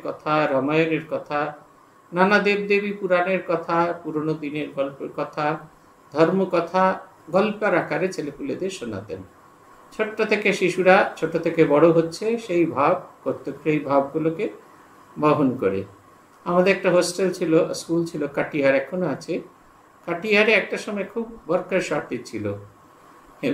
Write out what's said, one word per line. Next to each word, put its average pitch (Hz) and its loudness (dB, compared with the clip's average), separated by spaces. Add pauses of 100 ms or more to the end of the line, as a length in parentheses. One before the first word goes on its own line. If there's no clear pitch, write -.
কথা, 151 0
রামায়ণের 151 0
কথা, 147 -4 (580)
নানা 190 4
দেবদেবী 202 0
পুরাণের 180 0
কথা, 170 0 (100)
পুরনো 156 -2
দিনের 147 -6
গল্পের 143 -6
কথা, 151 -4 (540)
ধর্মকথা 180 2 (300)
গল্পের 202 0
আকারে 160 0
ছেলেপুলেদের 147 -6
শোনাতেন। 101 -10 (680)
ছোট্ট 214 -4
থেকে 208 2
শিশুরা 185 4
ছোট 160 -4
থেকে 160 2
বড় 147 6
হচ্ছে, 165 0
সেই 175 0
ভাব, 143 0 (220)
কর্তৃত্ব, 135 -4
এই 151 0
ভাবগুলোকে 151 0 (720)
বহন 139 2
করে। 95 -2 (600)
আমাদের 180 4
একটা 185 0
হোস্টেল 180 2
ছিল, 170 2
স্কুল 170 -2
ছিল 147 -6
কাটিহার, 139 0
এখনো 180 -2
আছে। 156 -6 (640)
কাটিহারে 208 2
একটা 196 0
সময় 202 -6
খুব - -8
worker 180 0
shortage 147 -4
ছিল, 104 -6 (1000)